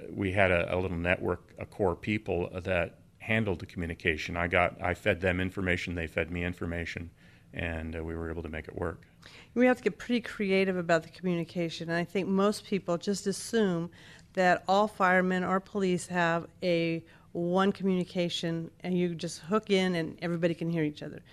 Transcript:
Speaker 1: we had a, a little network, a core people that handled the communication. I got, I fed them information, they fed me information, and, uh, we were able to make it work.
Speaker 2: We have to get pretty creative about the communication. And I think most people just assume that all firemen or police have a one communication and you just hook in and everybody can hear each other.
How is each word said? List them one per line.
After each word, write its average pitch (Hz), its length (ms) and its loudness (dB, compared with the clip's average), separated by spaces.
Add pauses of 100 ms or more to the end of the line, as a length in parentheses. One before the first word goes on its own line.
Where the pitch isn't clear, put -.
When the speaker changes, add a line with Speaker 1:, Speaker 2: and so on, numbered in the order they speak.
(100)
Speaker 1:
we 101 220 -2
had 95 180 6
a, 87 240 2
a - 40 0
little 92 180 -2
network, 90 640 0
a - 80 -10
core 90 280 0
people 95 540 -2 (160)
that 87 340 -2 (200)
handled 110 400 -2
the - 80 -12
communication. 85 680 -2
I 85 120 0
got, 90 340 4
I 87 140 0
fed 95 260 0
them 90 180 2
information, 92 560 -2
they 85 120 -4
fed 80 240 -2
me 87 120 -4
information, 85 680 -6 (420)
and, 80 420 -6
uh, 82 80 -6
we 82 140 -6
were 82 140 -6
able 80 120 -6
to 80 60 -10
make 78 180 -10
it - 80 -14
work. 85 280 -4 (520)
Speaker 2:
We 240 120 4
have 254 100 4
to 247 60 -18
get 202 160 -2
pretty 240 240 -2
creative 190 560 0
about 170 240 2
the 165 80 -18
communication. 170 800 -4
And 170 80 0
I 170 60 0
think 185 240 -2
most 196 360 2
people 175 320 -2
just 196 300 -4
assume 185 640 0 (420)
that 180 340 4
all 202 220 4
firemen 185 560 2
or 185 160 2
police 190 460 -2
have 170 400 0 (160)
a 165 400 0 (300)
one 180 400 2
communication 175 1000 -2 (100)
and 180 160 -2
you 175 180 2
just 165 260 -8
hook 208 300 0
in 185 240 4
and 165 280 -2
everybody 170 320 0
can 165 160 -4
hear 170 120 0
each 151 200 -2
other. - 180 -12 (120)